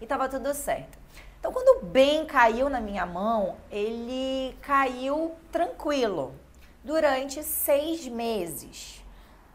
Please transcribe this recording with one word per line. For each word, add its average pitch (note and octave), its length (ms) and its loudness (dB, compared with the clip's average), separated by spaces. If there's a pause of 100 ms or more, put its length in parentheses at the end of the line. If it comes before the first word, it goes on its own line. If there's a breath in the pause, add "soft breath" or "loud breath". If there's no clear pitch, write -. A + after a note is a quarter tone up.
e A3+ 60 -14
tava C4 220 -2
tudo C4+ 260 -4
certo. - 480 -6 (400 loud breath)
Então, - 100 -2
quando B4+ 300 6
o F#3 40 -8
Ben C#4+ 380 6
caiu B3 440 4
na C4 120 -2
minha G3+ 240 -4
mão, F#3+ 520 0 (120)
ele B3 920 -4
caiu C4+ 720 0 (160)
tranquilo B3 840 -2 (480 soft breath)
durante C#4 580 0
seis D4+ 640 0
meses. A3+ 960 -8 (500 loud breath)